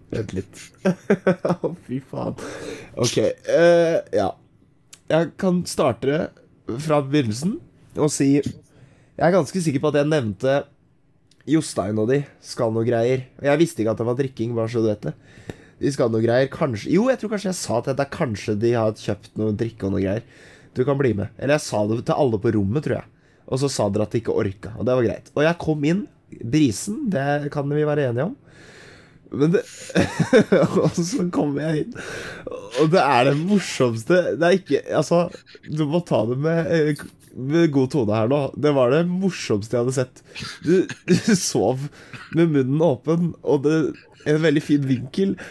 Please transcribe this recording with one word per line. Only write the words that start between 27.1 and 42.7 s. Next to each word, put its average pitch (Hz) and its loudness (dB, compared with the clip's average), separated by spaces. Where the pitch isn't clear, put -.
det 143 -2
kan 143 -4
vi 147 0
være 147 0
enige 120 -2
om. 196 -4
Men 151 4
det, 196 4
<laughs> 190 4
og 160 0
så 180 -2
kom 147 -2
jeg 156 -2
inn, 233 -10
og 156 6
det 185 6
er 131 4
det 139 4
morsomste, 170 2
det 170 2
er 175 4
ikke, 185 0
altså, 151 2
du 156 -2
må 151 0
ta 117 2
det 123 -2
med, 165 0
eh, 151 0
med 156 2
god 131 2
tone 107 0
her 113 2
nå. 147 2
Det 147 2
var 131 4
det 165 4
morsomste 147 -2
jeg 120 0
hadde 131 -2
sett. - -4
Du, 175 4
du 180 4
sov 131 0
med 165 4
munnen 139 2